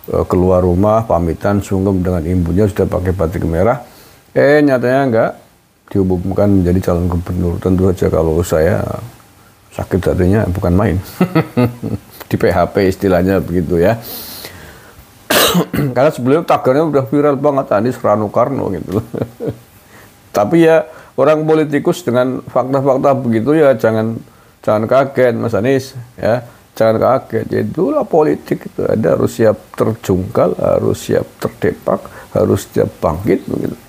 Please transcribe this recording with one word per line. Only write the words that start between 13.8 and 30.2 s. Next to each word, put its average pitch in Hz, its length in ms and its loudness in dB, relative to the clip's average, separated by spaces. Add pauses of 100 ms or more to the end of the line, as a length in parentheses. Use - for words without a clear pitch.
<clears throat> 147 680 0
Karena 135 160 4
sebelumnya 139 320 0
tagarnya 143 420 2
udah 143 220 0
viral 143 320 0
banget, 139 320 -2
Anies 110 320 0
Rano 107 320 0
Karno 120 400 0
gitu - 240 -6
loh. 120 80 -4 (680)
<laughs> - 640 -16
Tapi 160 300 4
ya, 160 180 4 (320)
orang 151 300 2
politikus 156 580 0
dengan 127 400 -2
fakta-fakta 135 720 0
begitu 120 400 0
ya 143 220 4
jangan, 110 400 0 (420)
jangan 107 240 0
kaget, 127 540 2
Mas 113 180 -4
Anies, 123 380 0 (240)
ya. 123 260 0 (320)
Jangan 110 240 2
kaget, 113 480 0
ya 110 160 -2
itulah 226 400 -2
politik - 640 -2
itu, - 160 -6
ada - 320 0
harus 117 160 -2
siap 107 240 2 (240)
terjungkal, 110 800 -2